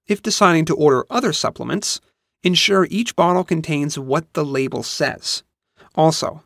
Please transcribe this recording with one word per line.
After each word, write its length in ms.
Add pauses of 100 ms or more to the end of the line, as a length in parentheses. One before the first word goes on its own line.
if 160
deciding 440
to 100
order 340
other 220
supplements, 680 (440)
ensure 440
each 280
bottle 260
contains 560
what 360
the 100
label 400
says. 580 (540)
Also, 500